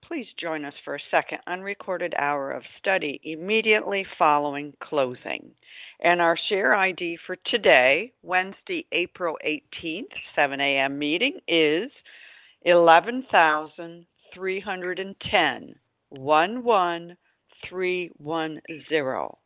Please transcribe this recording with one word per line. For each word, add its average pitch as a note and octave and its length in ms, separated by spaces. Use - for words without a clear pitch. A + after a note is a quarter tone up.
Please C#4 240
join D#3+ 260
us C#3+ 80
for C#3+ 120
a C#3+ 40
second D#3+ 380
unrecorded F#3 680
hour C#3+ 340
of B2+ 120
study E3+ 460
immediately G3+ 840
following D3 600
closing. - 680
And F3 220
our E3+ 160
share A3 280
I F#3+ 160
D E3+ 340
for F#3 100
today, E3+ 760
Wednesday, F3+ 720
April E3+ 520
eighteenth, E3 680
seven C#3 260
A C#3 160
M C#3 220
meeting F3 480
is E3 420
eleven F3 680
thousand E3+ 720
three F#3+ 280
hundred F#3 400
and G3 160
ten, C3+ 420
one D#3 540
one F3 540
three F3+ 500
one D#3 440
zero. C3 560